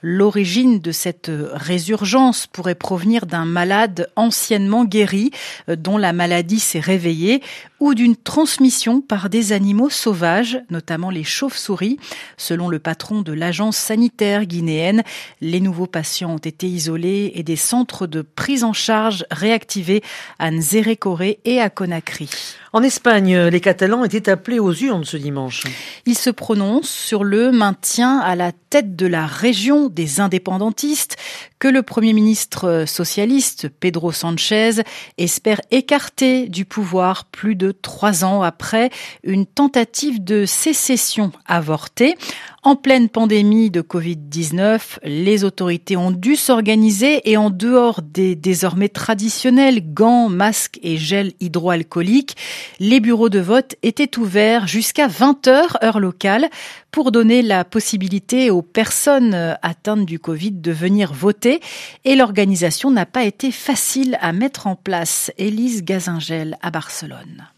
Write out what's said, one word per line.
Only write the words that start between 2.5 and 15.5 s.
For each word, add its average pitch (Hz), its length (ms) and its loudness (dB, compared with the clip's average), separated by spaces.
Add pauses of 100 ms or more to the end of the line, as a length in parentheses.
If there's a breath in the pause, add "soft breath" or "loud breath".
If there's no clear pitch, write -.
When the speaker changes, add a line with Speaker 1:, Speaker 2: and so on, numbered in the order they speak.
Speaker 1:
provenir 190 520 -2
d'un 165 180 -4
malade 175 720 0
anciennement 220 720 2
guéri, 202 440 0 (380 loud breath)
euh, 170 80 -2
dont 180 220 -2
la 180 160 0
maladie 175 460 0
s'est - 200 -4
réveillée, 175 640 0 (380 loud breath)
ou 285 140 4
d'une 233 220 4
transmission 262 840 2
par 202 260 -4
des 214 240 0
animaux 202 380 2
sauvages, 214 800 0
notamment 165 400 -6
les 160 140 -6
chauves-souris. 226 760 -4 (380 loud breath)
Selon 175 320 -4
le 160 100 -2
patron 185 440 -4
de 160 100 -6
l'agence 175 440 -2
sanitaire 214 720 0
guinéenne, 170 560 0 (380 loud breath)
les 165 180 -2